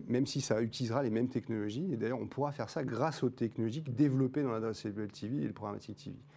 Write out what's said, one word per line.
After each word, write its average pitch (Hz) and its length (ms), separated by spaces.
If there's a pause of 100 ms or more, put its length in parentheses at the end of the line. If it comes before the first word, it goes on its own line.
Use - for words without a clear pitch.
même 127 180
si - 140
ça 110 220
utilisera 113 420
les 120 60
mêmes 117 180
technologies, 117 640
et 123 60
d'ailleurs 117 240
on 107 60
pourra 143 260
faire 117 160
ça 151 160
grâce 123 380
aux 127 60
technologies 117 520
développées 135 640
dans 127 80
l'adressable 107 580
T 104 180
V 139 160
et 127 40
le 107 60
programmatique 104 440
T - 140
V. - 60 (200)